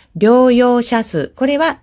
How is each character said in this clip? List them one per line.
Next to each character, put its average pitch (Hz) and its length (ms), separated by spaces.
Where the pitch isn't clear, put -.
療 240 360
養 247 320
者 233 200
数、 156 320
こ 269 120
れ 285 100
は 320 260